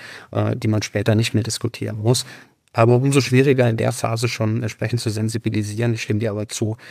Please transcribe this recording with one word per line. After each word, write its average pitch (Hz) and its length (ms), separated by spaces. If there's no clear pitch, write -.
äh, 107 240
die 113 140
man 107 140
später 104 340
nicht 117 180
mehr 110 80
diskutieren 107 600
muss. 123 220
Aber 120 240
umso 139 240
schwieriger 127 480
in 113 100
der 113 120
Phase 117 380
schon 113 340
entsprechend 117 380
zu 117 100
sensibilisieren. 110 840
Ich 110 80
stimme 107 180
dir 113 100
aber 104 160
zu, 110 300